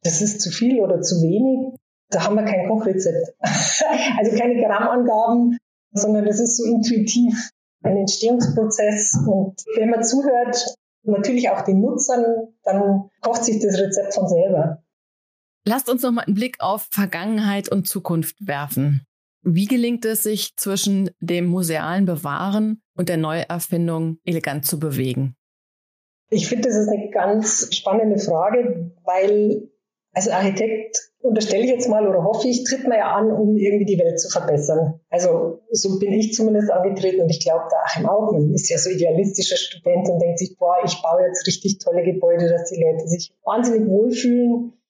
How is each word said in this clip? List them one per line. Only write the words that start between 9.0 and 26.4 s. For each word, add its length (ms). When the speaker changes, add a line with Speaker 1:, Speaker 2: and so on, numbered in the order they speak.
Speaker 1:
Und 360
wenn 140
man 120
zuhört, 720
natürlich 480
auch 120
den 180
Nutzern, 440
dann 460
kocht 240
sich 180
das 160
Rezept 360
von 140
selber. 540
Speaker 2:
Lasst 260
uns 120
noch 100
mal 100
einen 120
Blick 260
auf 300
Vergangenheit 800
und 160
Zukunft 500
werfen. 580
Wie 240
gelingt 380
es, 180
sich 340
zwischen 540
dem 260
musealen 580
Bewahren 800
und 120
der 80
Neuerfindung 1080
elegant 400
zu 140
bewegen? 580
Speaker 1:
Ich 180